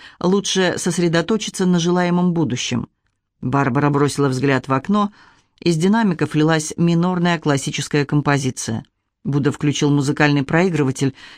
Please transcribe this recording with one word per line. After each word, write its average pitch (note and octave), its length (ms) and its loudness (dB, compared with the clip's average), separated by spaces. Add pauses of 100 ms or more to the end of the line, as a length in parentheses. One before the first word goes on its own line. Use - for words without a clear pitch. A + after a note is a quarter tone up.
(200)
лучше F#3 580 0
сосредоточиться F3 880 -2
на F3+ 100 4
желаемом F3 560 2
будущем». B2+ 540 -2 (540)
Барбара C#3 500 0
бросила C#3+ 380 0
взгляд C3 380 0
в C3+ 60 0
окно. G3+ 380 0 (480)
Из E3+ 160 0
динамиков F#3 580 0
лилась D#3 440 2
минорная E3+ 600 2
классическая C#3+ 680 -2
композиция. C3+ 800 -2 (400)
Будда C#3+ 280 0
включил D3 360 0
музыкальный C#3+ 540 2
проигрыватель C#3+ 720 0 (220)